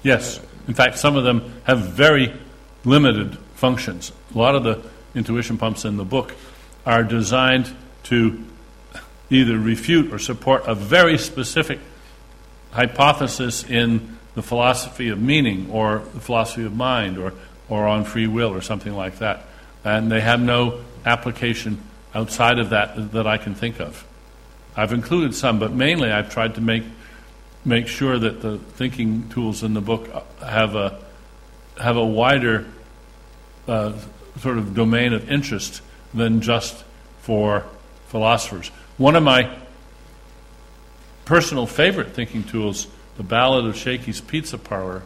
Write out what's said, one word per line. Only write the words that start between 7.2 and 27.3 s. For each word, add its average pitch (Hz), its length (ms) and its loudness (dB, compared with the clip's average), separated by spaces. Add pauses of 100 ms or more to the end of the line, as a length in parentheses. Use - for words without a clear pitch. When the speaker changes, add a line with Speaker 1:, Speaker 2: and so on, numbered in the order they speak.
Speaker 1:
to 113 400 2 (880)
either 120 280 4
refute 113 540 2
or 104 80 -8
support 131 480 0
a 110 80 -2
very 156 420 4
specific 135 640 -4 (920)
hypothesis 127 920 2
in 117 540 0 (180)
the 110 80 -6
philosophy 120 680 0
of 104 120 -4
meaning 117 500 0
or 107 280 0 (140)
the 123 60 -12
philosophy 113 460 -2
of 104 100 -8
mind 117 420 -2
or, 92 160 -6 (360)
or 107 180 0
on 107 160 2
free 110 240 -2
will 110 260 0
or 92 80 -6
something 104 320 -8
like 95 260 -8
that. 107 260 -4 (400)
And 110 260 0
they 110 100 2
have 120 200 4
no 120 400 0 (240)
application 117 760 -2 (320)
outside 117 460 2
of 110 120 -2
that 104 420 -2
that 110 120 -2
I 107 120 2
can 101 180 -8
think 117 240 -8
of. - 260 -12 (720)
I've 107 160 0
included 120 440 0
some, 117 240 0
but 107 120 -2
mainly 131 400 0
I've 104 200 -2
tried 113 240 -2
to 113 60 -6
make, 113 220 0 (800)